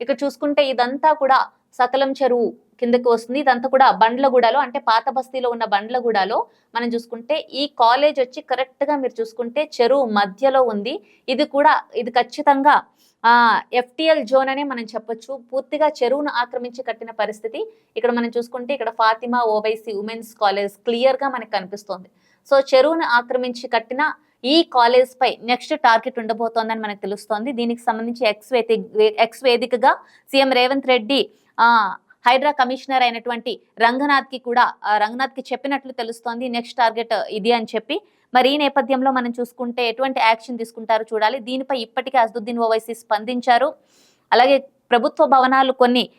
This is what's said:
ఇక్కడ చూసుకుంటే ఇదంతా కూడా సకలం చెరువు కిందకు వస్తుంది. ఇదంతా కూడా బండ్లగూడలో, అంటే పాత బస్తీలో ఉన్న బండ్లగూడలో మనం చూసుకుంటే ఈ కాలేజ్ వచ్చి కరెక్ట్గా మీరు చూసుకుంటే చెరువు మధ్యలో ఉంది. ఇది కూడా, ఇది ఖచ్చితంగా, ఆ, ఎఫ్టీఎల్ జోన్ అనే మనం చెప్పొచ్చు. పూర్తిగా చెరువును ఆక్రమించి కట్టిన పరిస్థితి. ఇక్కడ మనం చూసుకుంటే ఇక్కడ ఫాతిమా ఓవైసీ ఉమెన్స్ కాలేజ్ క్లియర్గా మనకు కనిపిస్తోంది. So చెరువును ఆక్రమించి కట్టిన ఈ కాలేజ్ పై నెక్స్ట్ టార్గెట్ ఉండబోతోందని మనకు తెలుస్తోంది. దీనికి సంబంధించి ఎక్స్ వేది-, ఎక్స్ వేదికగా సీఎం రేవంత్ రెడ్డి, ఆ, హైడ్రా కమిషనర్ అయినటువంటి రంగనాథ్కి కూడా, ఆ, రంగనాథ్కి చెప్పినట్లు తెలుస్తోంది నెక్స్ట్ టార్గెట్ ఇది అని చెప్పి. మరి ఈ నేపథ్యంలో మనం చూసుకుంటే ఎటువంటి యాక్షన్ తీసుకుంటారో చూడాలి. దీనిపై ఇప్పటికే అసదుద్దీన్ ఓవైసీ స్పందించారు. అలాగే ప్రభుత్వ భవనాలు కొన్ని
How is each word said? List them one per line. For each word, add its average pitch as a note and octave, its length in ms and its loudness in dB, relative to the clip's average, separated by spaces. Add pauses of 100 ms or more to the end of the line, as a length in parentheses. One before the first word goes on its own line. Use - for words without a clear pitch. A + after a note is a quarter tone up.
ఇక్కడ B3+ 240 -4
చూసుకుంటే C#4+ 440 0
ఇదంతా C4 440 0
కూడా C4+ 340 2 (260)
సకలం C4+ 400 0
చెరువు B3 420 0 (260)
కిందకు B3 300 0
వస్తుంది. A#3+ 300 -2
ఇదంతా C4 280 0
కూడా C4 220 6
బండ్లగూడలో, A#3+ 680 2
అంటే B3+ 200 -2
పాత A3+ 320 0
బస్తీలో B3 400 -4
ఉన్న A#3 140 -4
బండ్లగూడలో A3 800 -2 (280)
మనం A#3 200 -2
చూసుకుంటే A#3 580 -6
ఈ C4+ 140 -4
కాలేజ్ C#4 540 2
వచ్చి B3+ 220 -6
కరెక్ట్గా C4+ 540 -4
మీరు B3+ 240 -6
చూసుకుంటే A#3+ 500 -6 (100)
చెరువు B3+ 240 4
మధ్యలో G#3+ 580 2
ఉంది. A3+ 400 -4 (260)
ఇది C4 160 0
కూడా, C#4+ 380 2 (140)
ఇది A#3+ 140 -4
ఖచ్చితంగా, C4+ 720 2 (440)
ఆ, A#3 360 4 (100)
ఎఫ్టీఎల్ C#4+ 520 0
జోన్ C4 240 0
అనే C4+ 140 -4
మనం B3+ 200 -6
చెప్పొచ్చు. A3+ 580 -12 (120)
పూర్తిగా C#4+ 360 0
చెరువును C#4+ 460 -2
ఆక్రమించి A#3+ 480 -6
కట్టిన A3+ 280 -10
పరిస్థితి. A3 640 -6 (240)
ఇక్కడ A#3+ 140 0
మనం A#3+ 260 -2
చూసుకుంటే B3 380 -6
ఇక్కడ A3+ 160 -6
ఫాతిమా A3+ 520 0
ఓవైసీ A3 500 -2
ఉమెన్స్ A3 420 -10
కాలేజ్ G3+ 380 -2
క్లియర్గా C4 560 0
మనకు A#3 220 -8
కనిపిస్తోంది. F#3+ 580 -8 (440)
So C4+ 120 6 (100)
చెరువును D#4 300 4
ఆక్రమించి B3 640 -2
కట్టిన B3 440 -2 (320)
ఈ D4+ 180 4
కాలేజ్ B3+ 480 4 (120)
పై B3 200 0
నెక్స్ట్ B3 320 -4 (100)
టార్గెట్ A#3 340 2
ఉండబోతోందని A3+ 600 -4
మనకు G#3 200 -8
తెలుస్తోంది. G#3 520 -6
దీనికి A#3 280 -4
సంబంధించి A#3 480 -4
ఎక్స్ G#3 240 -6
వేది-, A3+ 480 -2
ఎక్స్ A3 440 0
వేదికగా B3 480 2 (380)
సీఎం C4+ 220 2
రేవంత్ C4 340 2
రెడ్డి, B3+ 440 0 (300)
ఆ, A3+ 360 2 (300)
హైడ్రా C4 240 4
కమిషనర్ C4 520 -2
అయినటువంటి A#3 580 -4 (200)
రంగనాథ్కి C4 580 0
కూడా, A#3+ 340 0 (120)
ఆ, G#3 140 0
రంగనాథ్కి B3+ 540 -4
చెప్పినట్లు C4+ 400 -6
తెలుస్తోంది A#3 560 -8
నెక్స్ట్ A#3+ 300 -8
టార్గెట్ A#3 360 0 (160)
ఇది G#3+ 220 -2
అని A3+ 220 -2
చెప్పి. A#3 280 -6 (320)
మరి B3+ 160 4
ఈ C#4+ 60 0
నేపథ్యంలో C4+ 540 0
మనం B3 300 -2
చూసుకుంటే A#3+ 480 -6
ఎటువంటి C4 320 -4
యాక్షన్ A3+ 380 0
తీసుకుంటారో A3+ 540 -4
చూడాలి. A3 260 0
దీనిపై C4 400 -6
ఇప్పటికే B3+ 400 -4
అసదుద్దీన్ A#3 400 -2
ఓవైసీ A3+ 360 -2
స్పందించారు. A#3+ 800 0 (580)
అలాగే B3+ 260 6 (320)
ప్రభుత్వ C#4+ 360 2
భవనాలు C4 460 4
కొన్ని B3 360 2 (100)